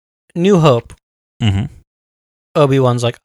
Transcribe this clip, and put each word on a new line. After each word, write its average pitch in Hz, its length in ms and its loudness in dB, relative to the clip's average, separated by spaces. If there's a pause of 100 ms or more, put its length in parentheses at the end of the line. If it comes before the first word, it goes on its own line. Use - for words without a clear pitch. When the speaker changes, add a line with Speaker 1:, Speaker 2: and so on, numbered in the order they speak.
(340)
Speaker 1:
New 180 260 2
Hope, 135 340 0 (480)
Speaker 2:
Mm-hmm. 101 240 -2 (880)
Speaker 1:
Obi-Wan's 131 480 0
like, 120 220 -6